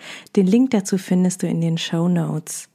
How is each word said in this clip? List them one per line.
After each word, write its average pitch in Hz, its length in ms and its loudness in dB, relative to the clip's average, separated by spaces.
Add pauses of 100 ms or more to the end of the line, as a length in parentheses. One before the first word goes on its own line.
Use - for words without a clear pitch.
(340)
Den 190 140 4
Link 247 240 4
dazu 196 260 0
findest 185 460 0
du - 20 -2
in 170 140 -2
den 165 180 0
Shownotes. 165 960 -2